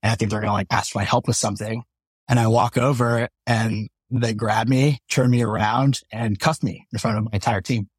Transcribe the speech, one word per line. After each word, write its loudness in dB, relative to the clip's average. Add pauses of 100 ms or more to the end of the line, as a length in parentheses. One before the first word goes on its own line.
And 2
I 2
think -2
they're -4
gonna, 0
like, -2
ask -2
for -6
my 0
help 0
with 0
something. -4 (440)
And 4
I 4
walk 2
over 2 (180)
and 0 (220)
they -2
grab 0
me, 2
turn 2
me 4
around, 0 (100)
and -4
cuff 0
me -6
in -6
front -2
of -2
my -6
entire 0
team -4 (100)